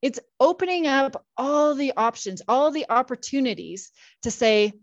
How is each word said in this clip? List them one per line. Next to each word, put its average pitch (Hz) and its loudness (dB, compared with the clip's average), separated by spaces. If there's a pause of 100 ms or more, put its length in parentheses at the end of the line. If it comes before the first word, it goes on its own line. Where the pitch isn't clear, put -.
it's 247 -4 (200)
opening 349 2
up 269 0 (140)
all 294 2
the 269 -2
options, 208 -4
all 277 2
the 294 -6
opportunities 240 -4 (320)
to 233 -4
say 214 4